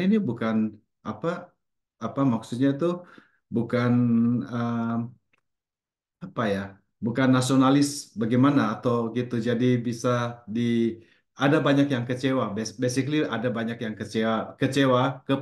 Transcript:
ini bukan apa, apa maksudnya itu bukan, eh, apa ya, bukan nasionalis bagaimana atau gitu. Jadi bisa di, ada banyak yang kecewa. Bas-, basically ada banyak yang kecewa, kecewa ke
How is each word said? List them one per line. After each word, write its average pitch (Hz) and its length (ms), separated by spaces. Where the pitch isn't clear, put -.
ini 208 160
bukan 110 480
apa, 160 480
apa 113 240
maksudnya 123 560
itu 170 240
bukan, 120 420
eh, 117 440
apa - 200
ya, 98 180
bukan 120 340
nasionalis 135 760
bagaimana 117 640
atau 120 400
gitu. 123 240
Jadi 120 400
bisa 120 640
di, 117 480
ada 143 160
banyak 143 320
yang 123 160
kecewa. 127 480
Bas-, 107 240
basically 131 480
ada 117 240
banyak 113 320
yang 107 160
kecewa, 110 640
kecewa 135 640
ke 139 180